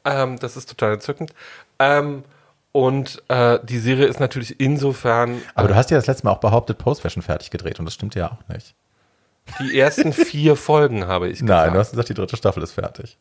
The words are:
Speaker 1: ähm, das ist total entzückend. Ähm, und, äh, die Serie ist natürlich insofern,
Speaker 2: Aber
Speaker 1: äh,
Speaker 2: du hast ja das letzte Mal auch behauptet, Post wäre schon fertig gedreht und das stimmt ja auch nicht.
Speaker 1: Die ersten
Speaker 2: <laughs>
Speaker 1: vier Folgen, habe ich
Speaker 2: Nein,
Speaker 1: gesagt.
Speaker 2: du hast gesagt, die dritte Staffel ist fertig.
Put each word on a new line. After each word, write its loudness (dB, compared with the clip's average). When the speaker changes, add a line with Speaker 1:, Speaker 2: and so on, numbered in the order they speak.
Speaker 1:
ähm, -2
das -10
ist -18
total -2
entzückend. -10
Ähm, 2
und, 0
äh, 4
die -6
Serie 2
ist 0
natürlich -4
insofern, 0
Speaker 2:
Aber 2
Speaker 1:
äh, 4
Speaker 2:
du 4
hast 2
ja 4
das 2
letzte -2
Mal 4
auch -2
behauptet, 0
Post -2
wäre -4
schon -8
fertig -6
gedreht -8
und -8
das -10
stimmt -10
ja -4
auch -16
nicht. -18
Speaker 1:
Die -2
ersten 2
Speaker 2:
<laughs> -4
Speaker 1:
vier 4
Folgen, 2
habe -2
ich -8
Speaker 2:
Nein, -2
Speaker 1:
gesagt. 6
Speaker 2:
du 4
hast 2
gesagt, -4
die -6
dritte -6
Staffel -2
ist -10
fertig. -10